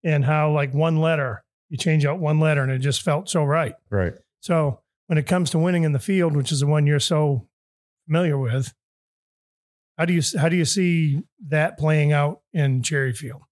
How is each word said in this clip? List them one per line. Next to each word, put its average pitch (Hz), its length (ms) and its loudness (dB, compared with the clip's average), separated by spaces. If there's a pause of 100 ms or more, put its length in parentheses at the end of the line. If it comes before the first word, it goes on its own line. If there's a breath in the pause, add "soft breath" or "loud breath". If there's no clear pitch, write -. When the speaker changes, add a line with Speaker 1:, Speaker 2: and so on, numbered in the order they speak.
Speaker 1:
and 151 200 2
how, 151 280 2
like, 143 200 -2
one 160 280 0
letter, 147 420 -2 (260)
you 147 80 -8
change 156 280 2
out 156 140 -2
one 151 200 0
letter 151 240 2
and 131 80 -2
it 131 80 -2
just 135 220 -2
felt 165 280 -2
so 160 140 0
right. 143 320 -2 (140)
Speaker 2:
Right. 92 240 0 (260)
Speaker 1:
So 156 400 -2 (280)
when 160 100 2
it 151 100 0
comes 180 220 0
to 160 100 0
winning 170 240 2
in 151 80 2
the 135 80 0
field, 175 340 0
which 143 200 0
is 135 80 0
the 143 60 0
one 151 200 4
you're 147 140 4
so 147 460 0 (600)
familiar 156 300 2
with, 127 360 -4 (1200)
how 160 80 0
do 175 80 0
you, 165 80 2 (180)
how 160 100 2
do 170 60 0
you 170 100 2
see 165 560 0 (280)
that 156 280 -2
playing 151 340 2
out 147 300 0 (120)
in 135 280 0
Cherryfield? 131 600 -6 (100)